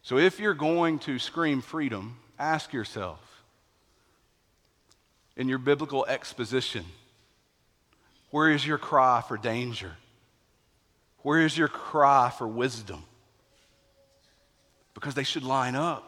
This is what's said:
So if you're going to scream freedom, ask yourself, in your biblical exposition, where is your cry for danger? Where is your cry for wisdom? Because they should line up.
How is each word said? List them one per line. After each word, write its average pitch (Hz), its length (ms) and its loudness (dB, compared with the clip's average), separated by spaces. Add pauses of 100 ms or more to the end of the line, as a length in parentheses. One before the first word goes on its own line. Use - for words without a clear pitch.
So 127 160 -2
if 180 220 4
you're 208 140 0
going 160 460 0
to 131 200 -6
scream 147 420 -2
freedom, 120 560 -6 (220)
ask 156 320 -4
yourself, 101 480 -8 (2250)
in 131 140 -4
your 131 80 -2
biblical 139 480 0
exposition, 120 800 -4 (1500)
where 151 180 6
is 143 160 4
your 151 120 -2
cry 127 500 4
for 117 100 -6
danger? 113 600 -6 (1200)
Where 156 220 4
is 151 160 2
your 156 100 4
cry 139 640 4
for 120 180 -8
wisdom? 110 560 -6 (1900)
Because 131 220 -10
they 139 80 0
should 131 200 -4
line 127 320 0
up. 151 320 -2